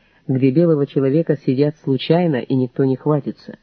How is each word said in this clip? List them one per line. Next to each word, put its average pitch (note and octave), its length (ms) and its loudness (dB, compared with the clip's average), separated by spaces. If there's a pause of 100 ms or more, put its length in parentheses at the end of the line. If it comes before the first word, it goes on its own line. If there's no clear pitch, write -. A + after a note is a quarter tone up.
(280)
где C3 240 0
белого D#3 360 2
человека C#3+ 480 0
съедят C#3+ 480 -2
случайно D#3+ 540 0
и B2 180 -4
никто C3 300 -2
не C3 100 0
хватится. - 680 -6